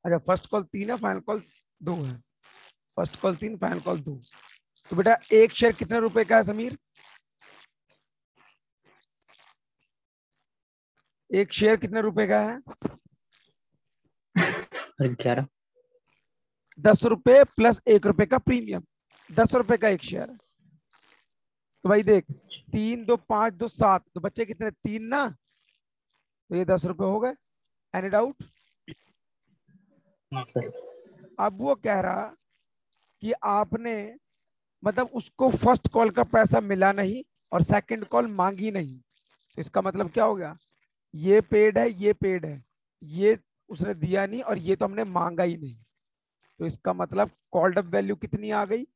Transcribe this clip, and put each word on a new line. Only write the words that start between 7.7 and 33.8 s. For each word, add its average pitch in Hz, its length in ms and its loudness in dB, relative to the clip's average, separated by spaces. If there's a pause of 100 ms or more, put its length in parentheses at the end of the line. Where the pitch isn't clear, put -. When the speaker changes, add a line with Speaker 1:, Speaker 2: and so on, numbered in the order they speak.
Speaker 1:
एक 196 220 0
शेयर 214 240 2
कितने 220 240 -6
रुपए 208 260 -2
का 208 140 2
है? 226 200 -6 (2500)
Speaker 2:
ग्यारह। 123 440 -2 (1300)
Speaker 1:
दस 202 260 6
रुपए 247 420 8
प्लस 226 420 2
एक 208 180 6
रुपए 202 200 2
का - 140 0
प्रीमियम, 214 420 -2 (480)
दस 220 240 2
रुपए 233 220 2
का 208 120 2
एक 190 140 0
शेयर। - 240 -10 (1600)
तो 185 40 0
भाई 208 140 4
देख, 196 280 4 (420)
तीन 220 320 -4
दो 233 140 2
पांच 214 360 -2
दो 220 140 -6
सात, 196 360 2 (100)
तो 180 60 -10
बच्चे 196 240 -6
कितने? 214 260 -8
तीन 220 340 -10
ना, 262 240 -2
तो - 1300 -16
ये 185 80 -2
दस 180 200 0
रुपए 180 200 -4
हो 196 160 -2
गए। 254 140 -4 (600)
Any 185 160 -6
doubt? 233 340 -2 (1900)
Speaker 2:
हाँ, 127 120 -8
सर। - 960 -12
Speaker 1:
अब 202 200 -4
वो 269 160 0
कह 202 240 -2
रहा 185 240 -4 (1000)
कि 220 120 -6
आपने, 220 840 -4 (640)